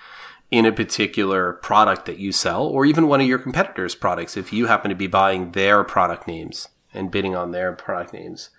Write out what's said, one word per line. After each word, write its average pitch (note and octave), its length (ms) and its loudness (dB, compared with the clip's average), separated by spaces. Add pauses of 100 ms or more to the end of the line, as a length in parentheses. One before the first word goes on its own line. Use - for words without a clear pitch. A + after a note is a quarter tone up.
(520)
in A2+ 160 6
a A2 40 6
particular F#2+ 840 -2
product G2+ 520 2
that E2+ 140 -10
you G2 120 -6
sell, F#2+ 360 -2
or C#3 180 2
even D3+ 220 4
one C#3+ 120 4
of C3+ 60 4
your B2+ 140 2
competitors' A#2+ 560 -4
products, F2 420 -4
if F#2+ 160 -8
you A2+ 140 0
happen G#2+ 220 2
to F#2+ 60 -2
be F#2+ 120 -4
buying F#2 460 2
their G2 300 4
product F2 440 -2
names E2 400 -10 (260)
and F#2+ 160 -6
bidding F#2+ 260 -2
on F2 140 -6
their F2+ 240 -4
product F2 400 -8
names. - 460 -16